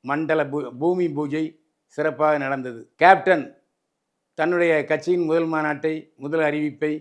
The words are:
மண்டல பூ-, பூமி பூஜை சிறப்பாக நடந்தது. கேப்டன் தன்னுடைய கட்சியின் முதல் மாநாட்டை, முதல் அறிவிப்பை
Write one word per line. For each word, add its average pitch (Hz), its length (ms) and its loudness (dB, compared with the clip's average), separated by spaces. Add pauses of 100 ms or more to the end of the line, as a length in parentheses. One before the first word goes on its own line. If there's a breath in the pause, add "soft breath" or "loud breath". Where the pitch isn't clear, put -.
மண்டல 151 440 -2
பூ-, 139 320 -6
பூமி 175 320 0
பூஜை 147 340 -4 (540)
சிறப்பாக 151 400 0
நடந்தது. 131 440 -6 (140)
கேப்டன் 180 500 6 (920)
தன்னுடைய 170 340 2 (120)
கட்சியின் 160 420 0
முதல் 160 260 0
மாநாட்டை, 156 420 -2 (220)
முதல் 151 320 -4
அறிவிப்பை 151 540 -4